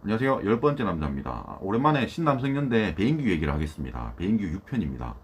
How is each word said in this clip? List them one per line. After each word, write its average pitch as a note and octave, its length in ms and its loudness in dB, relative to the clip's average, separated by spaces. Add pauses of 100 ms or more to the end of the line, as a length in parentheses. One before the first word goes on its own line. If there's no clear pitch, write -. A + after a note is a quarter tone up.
안녕하세요. B2 420 2
열 A2+ 140 4
번째 C#3 240 2
남자입니다. C#2+ 760 -4
오랜만에 B2+ 460 2
신남성연대 C3+ 880 0
배인규 B2+ 340 2
얘기를 D2+ 240 2
하겠습니다. B1+ 640 -4
배인규 G2+ 280 0
육 F2 200 -6
편입니다. C2 580 -4